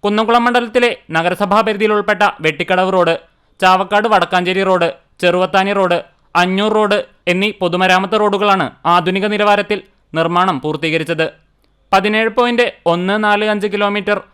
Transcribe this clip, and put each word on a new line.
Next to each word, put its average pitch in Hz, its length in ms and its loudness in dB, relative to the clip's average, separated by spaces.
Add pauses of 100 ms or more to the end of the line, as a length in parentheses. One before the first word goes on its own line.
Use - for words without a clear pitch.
കുന്നംകുളം 226 420 2
മണ്ഡലത്തിലെ 240 440 0 (260)
നഗരസഭാ 180 500 0
പരിധിയിൽ 214 300 0
ഉൾപ്പെട്ട 208 260 0 (240)
വെട്ടിക്കടവ് 185 500 -2
റോഡ്, 170 180 2 (480)
ചാവക്കാട് 190 520 2
വടക്കാഞ്ചേരി 180 560 0
റോഡ്, 175 180 2 (340)
ചെറുവത്താനി 185 580 0
റോഡ്, 175 200 0 (420)
അഞ്ഞൂർ 196 360 0
റോഡ് 208 200 0 (360)
എന്നീ 196 160 -2 (120)
പൊതുമരാമത്ത് 185 640 0
റോഡുകളാണ് 196 440 0 (280)
ആധുനിക 185 300 -2 (100)
നിലവാരത്തിൽ 208 440 0 (380)
നിർമ്മാണം 170 460 0
പൂർത്തീകരിച്ചത്. 156 640 -2 (680)
പതിനേഴ് 214 460 0
പോയിന്റ് 240 280 2 (260)
ഒന്ന് 185 220 -2 (100)
നാല് 208 280 2
അഞ്ച് 208 220 -4
കിലോമീറ്റർ 202 440 -2 (140)